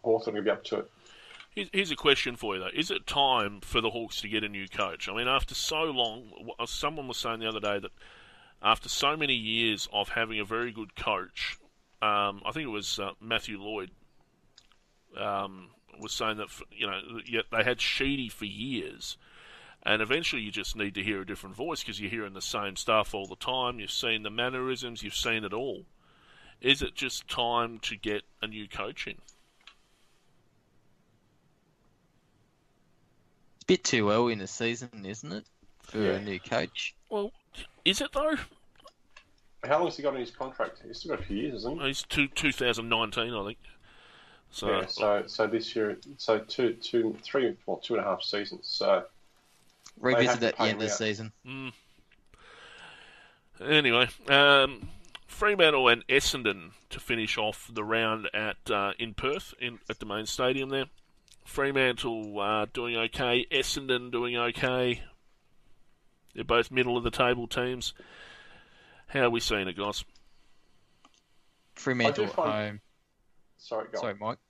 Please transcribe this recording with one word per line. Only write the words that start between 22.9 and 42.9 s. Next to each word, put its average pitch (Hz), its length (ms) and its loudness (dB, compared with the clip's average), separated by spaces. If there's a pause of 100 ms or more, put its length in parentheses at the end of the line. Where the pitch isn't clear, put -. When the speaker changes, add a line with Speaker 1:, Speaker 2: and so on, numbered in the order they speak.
Speaker 2:
all 98 140 -4
the - 80 -12
time. 123 440 -2
You've 101 120 -8
seen 113 320 0
the 104 80 -6
mannerisms, 123 720 -4
you've 101 120 -8
seen 110 280 0
it 101 100 -4
all. 120 320 -4 (760)
Is 135 200 4
it - 140 -4
just - 320 -6
time 117 520 0
to - 160 -6
get 104 280 -4 (180)
a 107 60 -4
new 107 200 -10
coach - 400 -6
in? 101 100 -10 (4000)
Speaker 3:
It's - 80 -20
a - 40 -4
bit - 160 6
too 107 260 4
early 117 240 6
in 104 60 -2
the 95 80 -6
season, 117 420 -2 (160)
isn't 113 260 -10
it, - 140 -8 (380)
for - 160 -6
Speaker 1:
Yeah. 98 140 4
Speaker 3:
a 95 80 -2
new 98 180 -6
coach? - 560 -4 (140)
Speaker 2:
Well, 208 220 -2 (540)
is 196 160 4
it 277 120 -4
though? 302 220 2 (1300)
Speaker 1:
How 147 160 2
long's 175 160 0
he 139 80 -8
got 135 120 0
in 127 60 -4
his 113 100 -6
contract? - 540 -6
He's 107 120 -12
still - 180 -4
got - 80 -8
a - 40 -8
few - 100 -2
years, 143 160 -2
hasn't 123 280 -6
he? 135 60 0
Speaker 2:
He's 135 140 -2
two, 143 280 0
two 147 220 0
thousand 117 380 0
nineteen, 113 440 0